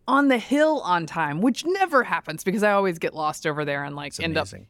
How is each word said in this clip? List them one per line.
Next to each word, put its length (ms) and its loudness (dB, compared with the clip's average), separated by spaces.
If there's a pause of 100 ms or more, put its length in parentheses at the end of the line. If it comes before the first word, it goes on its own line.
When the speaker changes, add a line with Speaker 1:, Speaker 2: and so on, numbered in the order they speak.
Speaker 1:
on 200 4
the 100 6
Hill 420 2
on 260 0
time, 340 -4
which 240 0
never 380 2
happens 420 -6
because 200 0
I 80 4
always 260 2
get 160 -4
lost 320 -4
over 180 -2
there 200 -4
and, 120 -10
like, 120 -10
Speaker 2:
It's 120 -12
Speaker 1:
end 160 -2
up 120 0
Speaker 2:
amazing. 220 -18